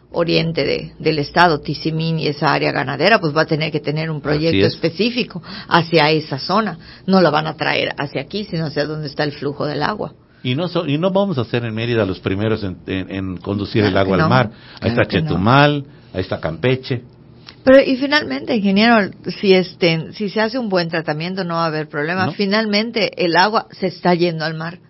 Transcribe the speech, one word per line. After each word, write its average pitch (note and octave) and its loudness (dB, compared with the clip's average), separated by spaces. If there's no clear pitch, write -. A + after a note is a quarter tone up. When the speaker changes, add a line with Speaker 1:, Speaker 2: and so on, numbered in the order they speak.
Speaker 1:
oriente E3 0
de, - -4
del D#3 0
estado, D3+ 2
Tizimín D#3+ -4
y D3 -2
esa D3 0
área D3 0
ganadera, C#3+ 0
pues D#3 -2
va D#3+ 2
a D#3+ 2
tener D#3 -2
que D3+ -2
tener D#3 -4
un D#3 -6
Speaker 2:
Así C3+ -12
Speaker 1:
proyecto D3+ 2
Speaker 2:
es. - 2
Speaker 1:
específico G#3 -2
hacia D#3+ 4
esa D3+ -2
zona. F3+ -2
No F#3+ 6
la D#3+ 6
van D#3 0
a D3+ -6
traer C#3+ -2
hacia C#3 -6
aquí, G3+ -8
sino E3 -6
hacia D3 -4
donde D3+ -6
está D3+ -4
el D3 -4
flujo C#3 -6
del D3 -4
agua. - -4
Speaker 2:
Y B2+ 0
no F3 -2
so-, E3+ -2
y C#3+ 0
no F#3 0
vamos G3 0
a A2+ 0
ser A#2+ -2
en A#2 -6
Mérida A2+ 0
los F#2 -4
primeros G#2+ -2
en, F2+ -6
en, F#2+ -4
en F#2+ -6
conducir G2 -2
Speaker 1:
Claro G#2 4
Speaker 2:
el G2 0
agua F#2+ 2
Speaker 1:
que E2 4
Speaker 2:
al - 2
Speaker 1:
no, B2 4
Speaker 2:
mar. B2 2
Ahí - -2
Speaker 1:
claro A#2+ 0
Speaker 2:
está - 0
Speaker 1:
que - 0
no. D#3 -4
Speaker 2:
Chetumal, C#3+ 4
ahí F#2 -4
está F#2+ -6
Campeche. B2 -2
Speaker 1:
Pero, C4 10
y C4+ 2
finalmente, C#4 0
ingeniero, G3+ 4
si F#3+ 6
este, E3 0
si G#3+ -6
se A3 -2
hace A3 0
un A#3 -4
buen F3 0
tratamiento, E3 -4
no E3+ -4
va E3 0
a E3 0
haber D#3 -4
problema. E3 -2
Speaker 2:
¿No? F#3 -4
Speaker 1:
Finalmente, G#3 -2
el E3+ 2
agua G#3 2
se - -6
está F3+ 0
yendo E3 0
al D#3+ -4
mar. E3 -10